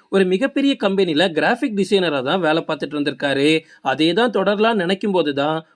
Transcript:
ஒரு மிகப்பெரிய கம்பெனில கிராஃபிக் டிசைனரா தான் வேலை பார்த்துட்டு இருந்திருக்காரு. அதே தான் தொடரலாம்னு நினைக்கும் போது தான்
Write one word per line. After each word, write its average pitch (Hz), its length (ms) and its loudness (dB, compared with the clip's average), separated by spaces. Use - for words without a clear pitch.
ஒரு 190 160 2
மிகப்பெரிய 269 520 0
கம்பெனில 190 540 0
கிராஃபிக் 202 480 -2
டிசைனரா 175 440 0
தான் 170 220 0
வேலை 160 180 0
பார்த்துட்டு 151 340 -6
இருந்திருக்காரு. 143 540 0
அதே 139 300 0
தான் 226 240 2
தொடரலாம்னு 202 480 0
நினைக்கும் 190 320 -2
போது 147 160 0
தான் 147 260 -2